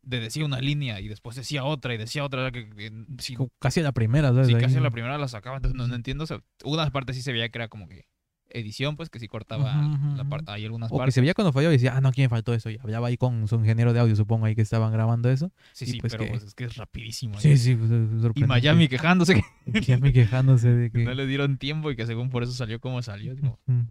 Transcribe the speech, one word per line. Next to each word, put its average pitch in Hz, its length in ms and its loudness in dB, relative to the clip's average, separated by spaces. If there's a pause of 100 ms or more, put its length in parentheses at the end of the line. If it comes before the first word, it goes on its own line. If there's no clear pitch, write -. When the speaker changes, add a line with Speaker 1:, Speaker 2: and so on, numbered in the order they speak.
Speaker 1:
de 123 180 -8
decía 127 260 -6
una 135 140 -4
línea 139 400 -4
y 104 80 -12
después 110 280 -14
decía 135 280 -6
otra 131 300 -4
y 113 40 -6
decía 113 260 -6
otra. 131 180 -6
Era 131 100 -4
que, 117 180 -14
que, 107 220 -16 (280)
sí. - 160 -10
Speaker 2:
Como 123 140 -4 (100)
casi 135 200 0
a 165 40 0
la 139 80 0
primera, 123 380 2
¿sabes? 127 180 6
Speaker 1:
Sí, 120 60 6
casi 123 220 4
a - 20 2
Speaker 2:
Ahí. 127 60 4
Speaker 1:
la - 80 2
primera 117 260 -6
la 143 100 -4
sacaba, 120 300 -12
entonces 127 180 -2
no, 127 80 -6
no 117 40 -2
Speaker 2:
Ujú. 120 80 -4
Speaker 1:
entiendo. 131 280 -6
O 156 40 -8
sea, 107 140 -10 (220)
unas 151 280 -2
partes 131 240 -6
sí 127 60 -10
se 135 100 -6
veía 117 180 -2
que 117 80 -12
era 117 120 -8
como 98 180 -16
que - 180 -20 (440)
edición, 120 460 -6
pues, 160 140 -12
que - 100 -18
sí 113 80 -12
cortaba 127 540 -4
Speaker 2:
Ujú, 147 140 0
ujú, 143 220 -2
Speaker 1:
la 139 120 -6
par-, 151 140 -6
Speaker 2:
ujú. 104 80 -12
Speaker 1:
hay 104 140 -8
algunas 113 260 -6
Speaker 2:
O 120 40 -6
que 127 40 0
Speaker 1:
partes. 127 160 0
Speaker 2:
se 127 60 4
veía 156 120 4
cuando 190 180 2
fallaba 151 220 4
y 135 40 6
decía, 123 200 2
"Ah, 135 40 2
no, 135 80 4
aquí 127 120 0
me 131 80 4
faltó 117 240 -2
eso", 113 160 -4
y 107 80 -10
hablaba 117 300 -4
ahí 120 100 -2
con 117 300 0
su 113 80 0
ingeniero 113 380 4
de 120 60 2
audio, 113 160 6
supongo, 110 300 2
ahí 110 100 2
que 110 60 2
estaban 110 320 0
grabando 117 380 2
eso. 147 200 0 (220)
Speaker 1:
Sí, - 120 -12
Speaker 2:
Y 123 80 -4
Speaker 1:
sí, 120 60 -6
Speaker 2:
pues 117 140 -4
Speaker 1:
pero 110 120 -4
Speaker 2:
que - 40 -6
Speaker 1:
pues 110 140 -6
es 104 100 -20
que 123 120 -10
es 117 120 -10
rapidísimo, 110 640 -10
Speaker 2:
Sí, 147 120 6
Speaker 1:
¿eh? 143 60 8
Speaker 2:
sí, 123 180 4
pues, 113 160 0
es 113 200 2
Speaker 1:
Y 113 100 -2
Speaker 2:
sorprendente. 120 260 2
Speaker 1:
Miami 151 400 6
quejándose 165 480 4
que 104 80 4 (220)
Speaker 2:
Y 123 60 -6 (200)
Miami 127 220 4
quejándose 127 560 6
de 120 200 4
Speaker 1:
<laughs> - 20 -8
que 117 80 0
Speaker 2:
que 117 60 2
Speaker 1:
no 123 100 -2
le 135 100 -4
dieron 139 320 0
tiempo 151 340 -4
y 123 40 -4
que 113 100 -6
según 117 240 -4
por 123 140 -2
eso 123 100 -6
salió 117 260 -6
como 127 220 -6
salió. 110 320 -10
Es 135 60 -12
como, 135 280 -4
Speaker 2:
Ujú. 123 240 0